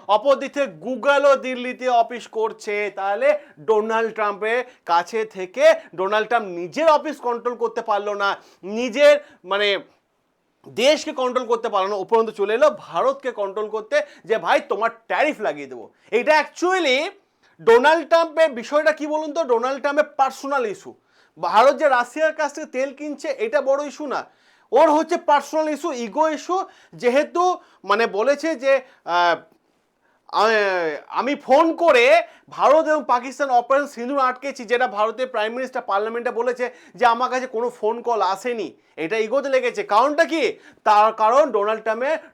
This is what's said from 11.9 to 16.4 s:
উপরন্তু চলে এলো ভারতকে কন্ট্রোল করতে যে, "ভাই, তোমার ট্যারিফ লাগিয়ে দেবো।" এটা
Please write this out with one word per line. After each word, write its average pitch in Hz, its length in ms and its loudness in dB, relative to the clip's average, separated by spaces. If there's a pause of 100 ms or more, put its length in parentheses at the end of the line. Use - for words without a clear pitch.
উপরন্তু 220 360 0
চলে 208 220 -2
এলো 285 240 4
ভারতকে 247 540 -4
কন্ট্রোল 208 360 -6
করতে 214 320 -4 (240)
যে, 214 140 0
"ভাই, 214 300 2
তোমার 220 220 -2 (160)
ট্যারিফ 220 340 0
লাগিয়ে 147 260 -6
দেবো।" 120 240 -16 (200)
এটা 285 340 2